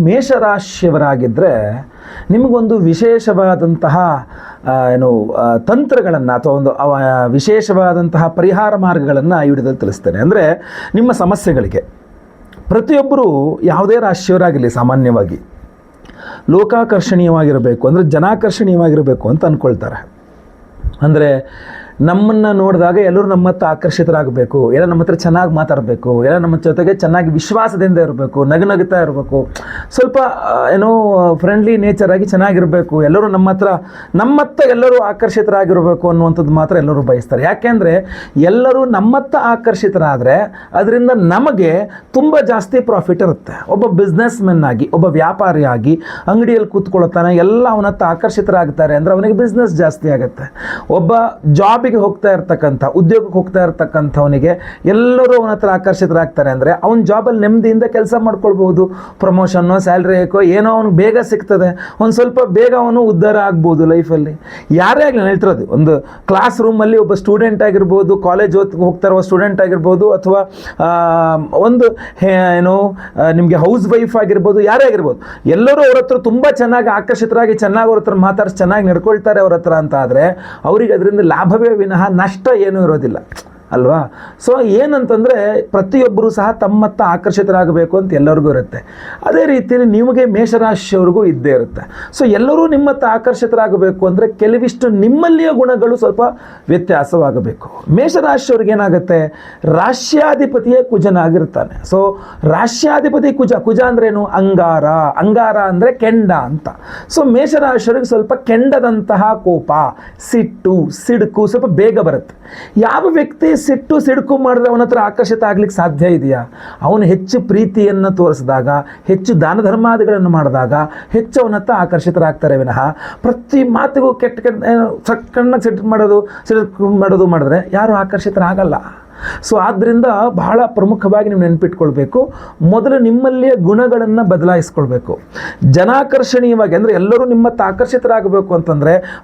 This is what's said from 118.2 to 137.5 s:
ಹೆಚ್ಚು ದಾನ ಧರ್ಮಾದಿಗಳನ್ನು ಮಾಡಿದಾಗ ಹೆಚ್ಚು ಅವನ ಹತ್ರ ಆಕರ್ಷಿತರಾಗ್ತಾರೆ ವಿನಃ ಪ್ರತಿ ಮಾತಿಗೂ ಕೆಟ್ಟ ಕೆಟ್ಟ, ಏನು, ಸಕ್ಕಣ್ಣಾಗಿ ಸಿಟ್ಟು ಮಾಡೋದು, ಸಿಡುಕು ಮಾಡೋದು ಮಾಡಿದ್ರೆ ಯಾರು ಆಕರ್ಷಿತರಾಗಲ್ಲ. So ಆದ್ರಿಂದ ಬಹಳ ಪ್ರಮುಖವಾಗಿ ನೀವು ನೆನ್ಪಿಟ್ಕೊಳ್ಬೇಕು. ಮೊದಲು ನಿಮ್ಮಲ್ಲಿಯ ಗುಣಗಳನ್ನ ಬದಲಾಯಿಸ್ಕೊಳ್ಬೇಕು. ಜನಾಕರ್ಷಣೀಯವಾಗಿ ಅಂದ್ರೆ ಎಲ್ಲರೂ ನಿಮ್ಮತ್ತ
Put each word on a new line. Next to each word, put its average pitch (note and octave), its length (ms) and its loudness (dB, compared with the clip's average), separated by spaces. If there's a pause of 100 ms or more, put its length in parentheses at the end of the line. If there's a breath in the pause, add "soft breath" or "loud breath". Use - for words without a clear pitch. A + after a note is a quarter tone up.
ಹೆಚ್ಚು F#3 340 0
ದಾನ F3+ 200 0
ಧರ್ಮಾದಿಗಳನ್ನು G#3 680 0
ಮಾಡಿದಾಗ C3+ 440 0 (380 loud breath)
ಹೆಚ್ಚು A#3 300 -2
ಅವನ A3 140 0
ಹತ್ರ G3+ 220 -2
ಆಕರ್ಷಿತರಾಗ್ತಾರೆ D#3+ 800 0
ವಿನಃ C3 340 -2 (300 loud breath)
ಪ್ರತಿ B3 420 -2
ಮಾತಿಗೂ C4 500 0
ಕೆಟ್ಟ B3 260 -4
ಕೆಟ್ಟ, G#3+ 240 -4
ಏನು, A#3 440 -2
ಸಕ್ಕಣ್ಣಾಗಿ A#3+ 560 -2
ಸಿಟ್ಟು G3+ 240 -4
ಮಾಡೋದು, G#3 400 2 (200 loud breath)
ಸಿಡುಕು G3+ 400 -2
ಮಾಡೋದು F#3+ 380 2
ಮಾಡಿದ್ರೆ E3+ 480 0
ಯಾರು G#3+ 200 0
ಆಕರ್ಷಿತರಾಗಲ್ಲ. F#3+ 800 -2 (760 loud breath)
So A3+ 80 2
ಆದ್ರಿಂದ G#3+ 480 0 (240)
ಬಹಳ F#3 360 -2
ಪ್ರಮುಖವಾಗಿ G#3 640 0
ನೀವು G3 120 0
ನೆನ್ಪಿಟ್ಕೊಳ್ಬೇಕು. E3+ 920 -2 (280 loud breath)
ಮೊದಲು A3 380 2
ನಿಮ್ಮಲ್ಲಿಯ B3+ 520 2 (100)
ಗುಣಗಳನ್ನ A3+ 600 0
ಬದಲಾಯಿಸ್ಕೊಳ್ಬೇಕು. E3 960 -2 (440 loud breath)
ಜನಾಕರ್ಷಣೀಯವಾಗಿ A#3 1120 2
ಅಂದ್ರೆ G#3+ 180 2
ಎಲ್ಲರೂ G#3+ 320 2
ನಿಮ್ಮತ್ತ A#3 360 0